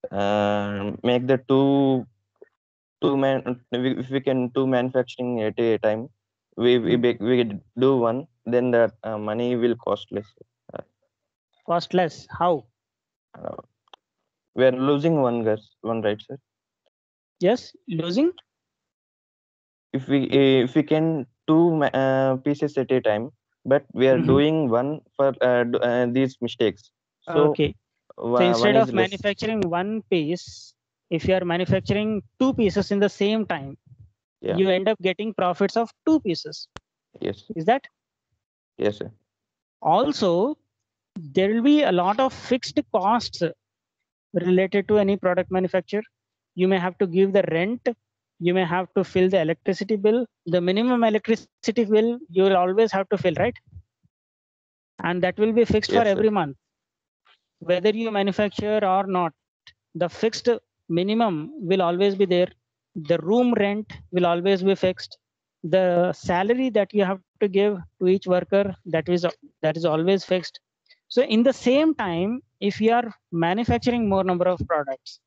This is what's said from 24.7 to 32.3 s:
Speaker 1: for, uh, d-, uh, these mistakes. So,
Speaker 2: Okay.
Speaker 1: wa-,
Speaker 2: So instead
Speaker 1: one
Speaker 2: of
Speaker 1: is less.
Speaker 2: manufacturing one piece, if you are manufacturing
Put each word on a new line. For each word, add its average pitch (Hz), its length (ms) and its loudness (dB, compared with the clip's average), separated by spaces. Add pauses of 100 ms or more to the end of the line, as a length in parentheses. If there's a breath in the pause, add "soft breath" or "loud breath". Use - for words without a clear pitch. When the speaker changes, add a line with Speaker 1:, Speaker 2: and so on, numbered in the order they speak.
Speaker 1:
for, 139 260 0
uh, 123 220 2
d-, 120 160 -2
uh, 120 320 0
these 131 300 -2
mistakes. 113 500 -4 (300)
So, 151 300 2
Speaker 2:
Okay. 143 240 -2 (420)
Speaker 1:
wa-, 120 220 0
Speaker 2:
So 180 60 4
instead 190 300 2
Speaker 1:
one 226 80 6
Speaker 2:
of 214 60 -2
Speaker 1:
is 226 60 -8
less. - 140 2
Speaker 2:
manufacturing 202 600 -4
one 190 400 -4
piece, 170 640 -4 (360)
if 165 180 -4
you 185 80 2
are 185 100 -2
manufacturing 190 760 -2 (160)